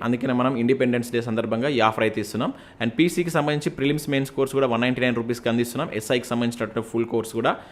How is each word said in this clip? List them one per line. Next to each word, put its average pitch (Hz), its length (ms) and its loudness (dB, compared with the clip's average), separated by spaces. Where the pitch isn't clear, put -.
అందుకనే 123 300 0
మనం 123 240 2
ఇండిపెండెన్స్ 123 540 2
డే 117 100 2
సందర్భంగా 113 480 -2
ఈ 131 100 0
ఆఫర్ 110 280 4
అయితే 107 140 0
ఇస్తున్నాం. 120 320 -2
And 117 140 0
పీసీకి 170 320 2
సంబంధించి 147 400 0
ప్రిలిమ్స్ 147 400 -2
మెయిన్స్ 135 220 0
కోర్స్ 135 220 -2
కూడా 135 140 4
వన్ 117 140 2
నైంటీ 123 200 0
నైన్ 123 140 2
రూపీస్కి 117 340 -2
అందిస్తున్నాం. 120 440 0
ఎస్ఐకి 120 340 -2
సంబంధించినటువంటి 117 600 -2
ఫుల్ 117 160 0
కోర్స్ 113 280 -4
కూడా 120 240 0